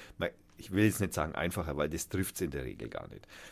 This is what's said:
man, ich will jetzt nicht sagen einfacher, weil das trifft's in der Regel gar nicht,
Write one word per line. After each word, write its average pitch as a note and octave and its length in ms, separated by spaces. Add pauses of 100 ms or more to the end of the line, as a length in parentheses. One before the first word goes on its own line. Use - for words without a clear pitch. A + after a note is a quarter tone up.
(160)
man, F2 140 (280)
ich - 120
will G2 140
jetzt G#2 160
nicht F#2+ 120
sagen D#2+ 220
einfacher, E2 420
weil D2 120
das D#2+ 200
trifft's - 320
in F2+ 120
der C#2 120
Regel A1 240
gar G1+ 200
nicht, - 180 (260)